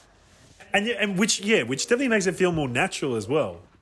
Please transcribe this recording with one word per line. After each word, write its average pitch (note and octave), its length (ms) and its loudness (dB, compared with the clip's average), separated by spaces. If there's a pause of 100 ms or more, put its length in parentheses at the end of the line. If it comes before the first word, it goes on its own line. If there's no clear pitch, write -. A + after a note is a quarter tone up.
(760)
And, G3+ 140 2
yeah, A#3+ 100 -2
and G3+ 200 0
which, G#3 220 0
yeah, G3+ 220 2
which - 220 -2
definitely B3 240 2
makes G#3 180 2
it F3 80 0
feel F3+ 160 2
more D#3 180 0
natural C#3 460 -2
as G#2+ 140 -4
well, A2 320 0 (220)